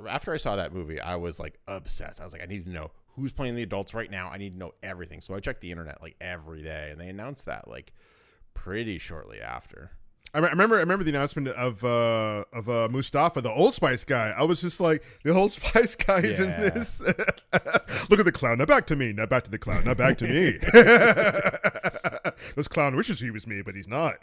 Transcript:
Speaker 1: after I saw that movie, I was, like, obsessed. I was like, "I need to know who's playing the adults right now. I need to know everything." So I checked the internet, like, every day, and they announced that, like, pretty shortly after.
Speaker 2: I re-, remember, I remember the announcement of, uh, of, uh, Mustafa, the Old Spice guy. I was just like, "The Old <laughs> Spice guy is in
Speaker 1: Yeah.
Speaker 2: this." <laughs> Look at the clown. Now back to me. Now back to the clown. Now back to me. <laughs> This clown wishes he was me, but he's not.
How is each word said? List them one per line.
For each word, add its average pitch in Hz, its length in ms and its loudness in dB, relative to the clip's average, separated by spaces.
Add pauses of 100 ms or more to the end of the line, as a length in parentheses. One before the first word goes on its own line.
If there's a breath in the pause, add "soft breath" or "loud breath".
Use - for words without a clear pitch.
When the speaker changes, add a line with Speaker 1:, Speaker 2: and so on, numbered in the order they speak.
Speaker 1:
after 139 240 -6
I 156 40 -2
saw 110 200 -4
that 82 160 -4
movie, 80 280 -8
I 90 160 -6
was, 85 240 -8
like, 78 260 -14
obsessed. 82 540 -10
I - 40 -14
was 87 80 -16
like, - 100 -16
"I 87 40 -14
need 92 200 -10
to 92 40 -12
know 80 200 -12 (260)
who's 131 160 -6
playing 127 240 -6
the 120 60 -6
adults 101 300 -8
right 110 180 -10
now. 92 200 -10
I 95 80 -14
need 101 140 -12
to 90 60 -16
know 87 140 -14 (100)
everything." 87 380 -14
So 95 140 -12
I 98 60 -10
checked 131 220 -8
the 87 80 -10
internet, 82 300 -12
like, 82 200 -20
every 82 420 -12
day, 76 280 -12
and 73 100 -16
they 90 80 -14
announced 107 380 -14
that, 62 220 -10
like, 60 240 -18 (640 soft breath)
pretty 104 440 -8
shortly 55 440 -16
after. 60 480 -14 (420)
Speaker 2:
I 147 80 -4
re-, 170 80 4
remember, 202 280 4
I 190 40 4
remember 180 240 0
the 151 60 0
announcement 143 380 -2
of, 120 360 -4
uh, 113 680 0
of, 117 160 -10
uh, 117 220 2
Mustafa, 139 500 0
the 117 120 -4
Old 170 200 6
Spice 131 320 0
guy. 117 260 0
I 107 120 -4
was 165 180 2
just 175 200 -4
like, 160 240 2 (180 loud breath)
"The 156 100 2
Old 196 200 4
<laughs> - 80 -10
Spice - 340 4
guy 196 260 2
is 170 200 2
in 190 80 0
Speaker 1:
Yeah. 180 220 0
Speaker 2:
this." - 300 -4
<laughs> - 1080 -2
Look 202 80 8
at 190 60 6
the 175 80 4
clown. 117 260 0
Now 139 60 2
back 262 240 4
to 156 80 0
me. 123 160 -2
Now 107 140 -4
back 127 180 0
to 98 60 -16
the 107 80 -6
clown. - 260 0
Now 123 100 2
back 127 240 4
to - 80 -2
me. 139 320 2
<laughs> 220 960 8 (1040 loud breath)
This 147 120 -4
clown 143 280 0
wishes - 240 -2
he 120 100 -6
was 110 160 -10
me, 101 160 -8
but 95 120 -12
he's 98 140 -14
not. 135 340 -2